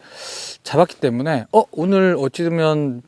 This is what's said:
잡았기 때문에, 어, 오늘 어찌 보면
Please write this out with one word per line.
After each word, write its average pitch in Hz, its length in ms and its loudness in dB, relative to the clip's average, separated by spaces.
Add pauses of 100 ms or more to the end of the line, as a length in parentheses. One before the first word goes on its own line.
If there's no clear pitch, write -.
(640)
잡았기 170 380 2
때문에, 131 500 -2
어, 226 200 4
오늘 185 460 2
어찌 135 260 -2
보면 151 640 0